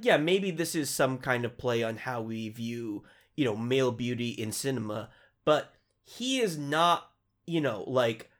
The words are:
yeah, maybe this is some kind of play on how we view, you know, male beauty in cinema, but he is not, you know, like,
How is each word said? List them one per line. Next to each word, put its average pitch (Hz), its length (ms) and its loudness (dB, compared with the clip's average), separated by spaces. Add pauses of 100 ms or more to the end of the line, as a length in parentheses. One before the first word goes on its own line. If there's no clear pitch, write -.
yeah, 185 120 6
maybe 185 340 2
this 165 240 -2
is 143 140 -2
some 131 280 0
kind 123 280 -2
of - 120 -8
play 117 260 0
on 113 140 -2
how 123 240 -6
we 113 280 -6
view, 117 540 -8 (320)
you 147 100 2
know, 107 100 2
male 123 360 2
beauty 120 380 -2
in 110 220 -6
cinema, 110 580 -4 (360)
but 151 280 2 (320)
he 254 340 -2
is 185 180 0
not, 156 520 2 (360)
you 165 160 0
know, 113 260 -2
like, 120 420 2 (100)